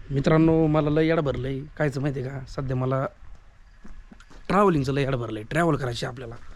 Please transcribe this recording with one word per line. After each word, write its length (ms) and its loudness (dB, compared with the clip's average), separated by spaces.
मित्रांनो, 540 4
मला 240 2
लय 160 4
याड 140 2
भरलंय. 400 -2
कायचं 220 -2
माहिती 200 -2
आहे 80 -6
का, 100 -8
सध्या 280 -4
मला 300 0
ट्रॅव्हलिंगचं 440 4
लय 100 0
याड 120 0
भरलंय. 280 -4
ट्रॅव्हल 340 2
करायची 300 -4
आपल्याला. 280 -10